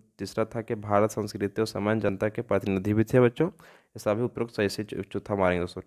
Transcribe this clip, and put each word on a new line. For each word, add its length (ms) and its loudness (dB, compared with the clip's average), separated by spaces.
तीसरा 260 -4
था 180 -6
कि 120 -6
भारत 360 2
संस्कृति 520 -4
और 40 0
सामान्य 340 0
जनता 280 0
के 140 -6
प्रतिनिधि 520 0
भी 100 4
थे 160 4
बच्चों, 280 2
ये 500 -18
सभी 240 0
उपरोक्त 320 -4
सही 140 2
से 160 -4
चौ-, 180 -8
चौथा 340 -4
मारेंगे 240 4
दोस्तों, 260 -6